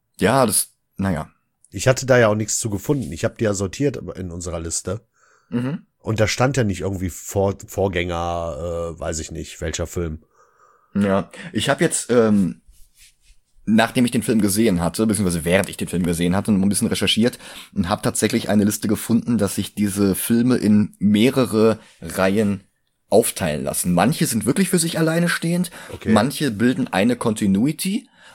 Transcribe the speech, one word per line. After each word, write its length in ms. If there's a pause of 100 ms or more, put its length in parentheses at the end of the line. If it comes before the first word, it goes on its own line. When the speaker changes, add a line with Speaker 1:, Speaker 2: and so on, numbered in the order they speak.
(180)
Speaker 1:
Ja, 280
das, 240 (260)
naja. 340 (400)
Speaker 2:
Ich 160
hatte 200
da 120
ja 100
auch 60
nichts 240
zu 120
gefunden. 420
Ich 120
hab 140
die 60
ja 100
sortiert 440 (180)
in 160
unserer 260
Liste. 480 (440)
Speaker 1:
Mhm. 360 (140)
Speaker 2:
Und 180
da 80
stand 300
ja 80
nicht 160
irgendwie 300
Vor-, 560
Vorgänger, 1300
äh, 20
weiß 200
ich 120
nicht, 300
welcher 260
Film. 380 (720)
Speaker 1:
Ja, 360 (220)
ich 160
hab 140
jetzt, 280
ähm, 520 (1040)
nachdem 400
ich 40
den 120
Film 180
gesehen 400
hatte, 260
beziehungsweise 380
während 240
ich 80
den 120
Film 160
gesehen 300
hatte, 160
noch 120
ein 80
bisschen 180
recherchiert 500 (360)
und 160
hab 120
tatsächlich 460
eine 160
Liste 240
gefunden, 480
dass 200
sich 180
diese 400
Filme 420
in 420
mehrere 800 (220)
Reihen 640 (460)
aufteilen 540
lassen. 280
Manche 340
sind 200
wirklich 240
für 80
sich 200
alleine 300
stehend, 420 (220)
Speaker 2:
Okay. 200
Speaker 1:
manche 380
bilden 380
eine 280
Continuity 920 (260)